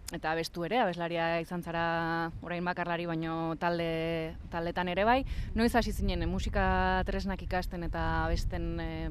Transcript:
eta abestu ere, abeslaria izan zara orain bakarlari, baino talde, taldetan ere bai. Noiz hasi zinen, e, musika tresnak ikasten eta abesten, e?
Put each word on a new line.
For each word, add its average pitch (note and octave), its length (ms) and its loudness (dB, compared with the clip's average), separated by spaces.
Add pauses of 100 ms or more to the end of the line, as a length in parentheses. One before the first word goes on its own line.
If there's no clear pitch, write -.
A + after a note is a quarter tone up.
(140)
eta D#3+ 180 -2
abestu E3 360 -2
ere, G#3+ 120 2
abeslaria E3+ 640 0
izan F3 220 -6
zara E3 680 0 (140)
orain F3 200 -4
bakarlari, F3 440 -2
baino E3 500 -2
talde, E3 760 0 (180)
taldetan F3 400 -2
ere F#3+ 140 2
bai. B3+ 160 6 (340)
Noiz A#3 180 4
hasi - 160 4
zinen, F#3+ 320 0
e, E3 60 0
musika F#3 800 2
tresnak F#3+ 340 -2
ikasten F3+ 460 -2
eta E3 160 0 (220)
abesten, E3+ 420 0 (100)
e? E3 120 -4 (200)